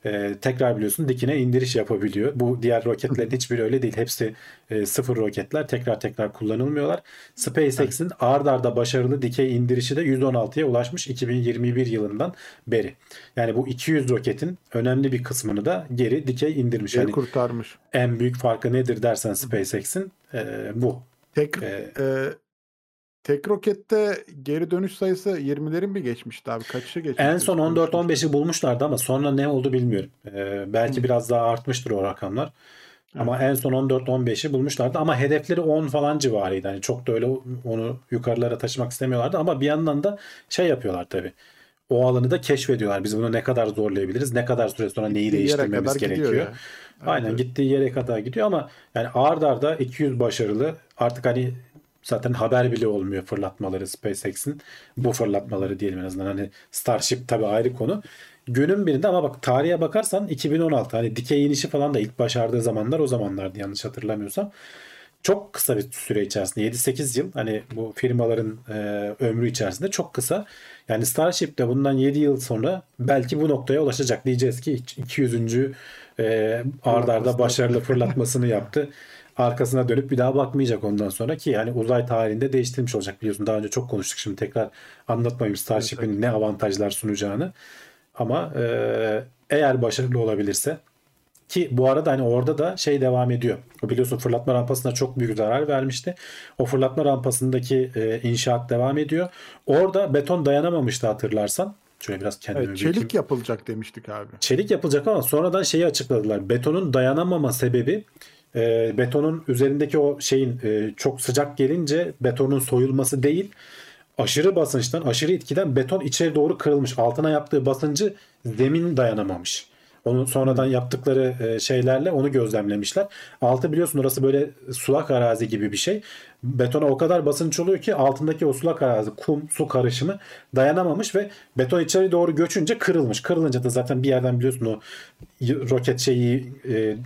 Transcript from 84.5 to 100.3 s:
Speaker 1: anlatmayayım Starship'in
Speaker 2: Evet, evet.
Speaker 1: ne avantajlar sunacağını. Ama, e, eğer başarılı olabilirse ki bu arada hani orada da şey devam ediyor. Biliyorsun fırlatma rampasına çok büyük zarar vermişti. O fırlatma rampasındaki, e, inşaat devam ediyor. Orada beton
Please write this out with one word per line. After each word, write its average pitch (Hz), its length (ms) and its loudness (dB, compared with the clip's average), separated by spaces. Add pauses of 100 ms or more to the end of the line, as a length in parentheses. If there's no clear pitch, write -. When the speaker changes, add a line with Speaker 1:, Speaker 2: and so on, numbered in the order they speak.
Speaker 1:
anlatmayayım 117 500 -2
Starship'in - 460 -2
Speaker 2:
Evet, 107 100 -2
evet. 101 60 -2
Speaker 1:
ne 120 100 2
avantajlar 104 600 0
sunacağını. 104 640 -4 (640)
Ama, 147 400 -4
e, 117 680 0 (260)
eğer 139 320 4
başarılı 123 380 0
olabilirse 107 580 0 (720)
ki 170 220 0
bu 127 180 4
arada 156 220 4
hani 135 100 2
orada 123 360 2
da 175 200 0
şey 143 240 2
devam 127 300 2
ediyor. 120 260 0 (260)
Biliyorsun 123 340 0
fırlatma 120 360 0
rampasına 123 380 0
çok 127 280 -2
büyük 110 180 0
zarar 120 300 2
vermişti. 135 480 -2 (420)
O 127 80 2
fırlatma 131 400 2
rampasındaki, 127 920 0
e, 110 280 0
inşaat 120 460 0
devam 127 280 2
ediyor. 160 320 0 (360)
Orada 180 480 4
beton 147 320 2